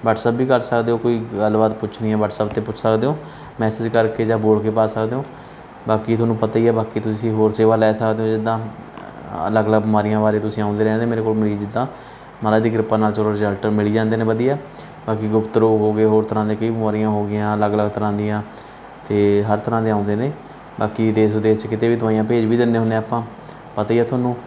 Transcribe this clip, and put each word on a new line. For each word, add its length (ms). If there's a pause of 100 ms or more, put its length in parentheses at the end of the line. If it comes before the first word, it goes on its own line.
WhatsApp 280
ਵੀ 100
ਕਰ 140
ਸਕਦੇ 320
ਹੋ। 60
ਕੋਈ 280 (120)
ਗੱਲਬਾਤ 360
ਪੁੱਛਣੀ 380
ਹੈ 60
WhatsApp 300
'ਤੇ 140
ਪੁੱਛ 160
ਸਕਦੇ 300
ਹੋ, 100 (420)
Message 280
ਕਰਕੇ 380
ਜਾਂ 120
ਬੋਲ 240
ਕੇ 80
ਪਾ 180
ਸਕਦੇ 280
ਹੋ। 100 (640)
ਬਾਕੀ 280
ਤੁਹਾਨੂੰ 200
ਪਤਾ 240
ਹੀ 80
ਹੈ, 40
ਬਾਕੀ 280
ਤੁਸੀਂ 320
ਹੋਰ 200
ਸੇਵਾ 240
ਲੈ 180
ਸਕਦੇ 300
ਹੋ, 40
ਜਿੱਦਾਂ 320 (880)
ਅਲੱਗ-ਅਲੱਗ 340
ਬਿਮਾਰੀਆਂ 400
ਬਾਰੇ 180
ਤੁਸੀਂ 240
ਆਉਂਦੇ 200
ਰਹਿੰਦੇ 220
ਮੇਰੇ 160
ਕੋਲ 120
ਮਰੀਜ਼, 260
ਜਿੱਦਾਂ 280 (560)
ਮਹਾਰਾਜ 180
ਦੀ 80
ਕਿਰਪਾ 280
ਨਾਲ 140
ਚਲੋ 200
result 340
ਮਿਲ 280
ਜਾਂਦੇ 240
ਨੇ 60
ਵਧੀਆ। 340 (500)
ਬਾਕੀ 200
ਗੁਪਤ 300
ਰੋਗ 240
ਹੋ 120
ਗਏ, 120
ਹੋਰ 180
ਤਰ੍ਹਾਂ 220
ਦੇ 100
ਕਈ 140
ਬਿਮਾਰੀਆਂ 400
ਹੋ 160
ਗਈਆਂ 300
ਅਲੱਗ-ਅਲੱਗ 340
ਤਰ੍ਹਾਂ 240
ਦੀਆਂ, 280 (680)
ਤੇ 360
ਹਰ 140
ਤਰ੍ਹਾਂ 240
ਦੇ 100
ਆਉਂਦੇ 240
ਨੇ। 160 (480)
ਬਾਕੀ 320
ਦੇਸ਼ 240
ਵਿਦੇਸ਼ 240
'ਚ 80
ਕਿਤੇ 220
ਵੀ 60
ਦਵਾਈਆਂ 280
ਭੇਜ 220
ਵੀ 120
ਦਿੰਦੇ 220
ਹੁੰਦੇ 160
ਆਪਾਂ, 260 (540)
ਪਤਾ 180
ਹੀ 60
ਆ 40
ਤੁਹਾਨੂੰ। 320 (120)